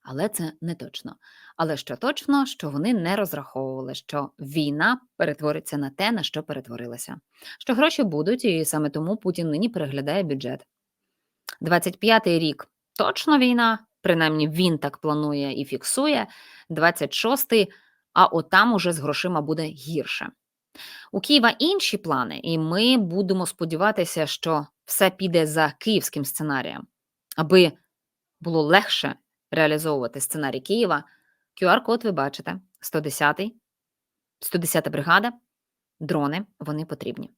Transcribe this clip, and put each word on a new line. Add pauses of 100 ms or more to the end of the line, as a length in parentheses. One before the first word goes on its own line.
Але
це
не
точно. (400)
Але
що
точно,
що
вони
не
розраховували,
що
війна (160)
перетвориться
на
те,
на
що
перетворилася. (380)
Що
гроші
будуть,
і
саме
тому
Путін
нині
переглядає
бюджет. (920)
Двадцять
п'ятий
рік (300)
точно
війна, (240)
принаймні
він
так
планує
і
фіксує. (420)
Двадцять
шостий, (400)
а
от
там
уже
з
грошима
буде
гірше. (840)
У
Києва
інші
плани,
і
ми
будемо
сподіватися,
що (180)
все
піде
за
київським
сценарієм. (500)
Аби (680)
було
легше (360)
реалізовувати
сценарій
Києва, (580)
Q
R-код
ви
бачите, (200)
сто
десятий, (840)
сто
десята
бригада, (680)
дрони, (120)
вони
потрібні.